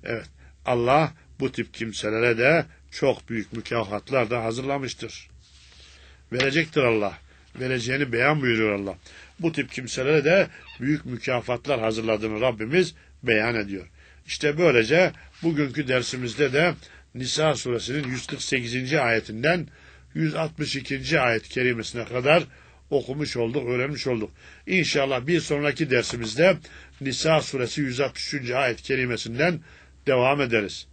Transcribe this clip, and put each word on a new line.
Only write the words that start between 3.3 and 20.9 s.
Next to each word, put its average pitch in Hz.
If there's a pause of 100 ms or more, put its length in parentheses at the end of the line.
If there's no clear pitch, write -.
mükafatlar 113
da 117
hazırlamıştır. 127 (1040)
Verecektir 135
Allah. 107 (420)
Vereceğini 127
beyan 139
buyuruyor 110
Allah. 101 (420)
Bu 156
tip 139
kimselere 135
de 175 (320)
büyük 147
mükafatlar 123
hazırladığını 110
Rabbimiz 127 (280)
beyan 117
ediyor. 98 (400)
İşte 147
böylece 151 (300)
bugünkü 147
dersimizde 127
de 160 (400)
Nisa 139
suresinin 123
yüz 127
kırk 135
sekizinci 127
ayetinden 120 (460)
yüz 156
altmış 151
ikinci 135